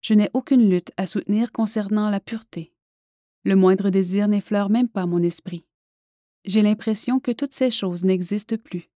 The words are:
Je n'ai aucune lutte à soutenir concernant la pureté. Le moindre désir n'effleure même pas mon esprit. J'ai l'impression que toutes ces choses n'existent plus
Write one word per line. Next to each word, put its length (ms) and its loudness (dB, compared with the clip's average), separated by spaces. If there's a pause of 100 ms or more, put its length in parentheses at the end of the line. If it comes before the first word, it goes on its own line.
Je 120 0
n'ai 220 4
aucune 340 4
lutte 260 0
à 120 -4
soutenir 440 -2
concernant 600 -2
la 80 -2
pureté. 560 -12 (680)
Le 120 2
moindre 340 4
désir 380 0
n'effleure 420 -2
même 180 2
pas 200 -4
mon 160 0
esprit. 420 -6 (800)
J'ai 160 2
l'impression 580 0
que 120 -4
toutes 240 -6
ces 160 0
choses 340 -4
n'existent 520 -2
plus 380 -12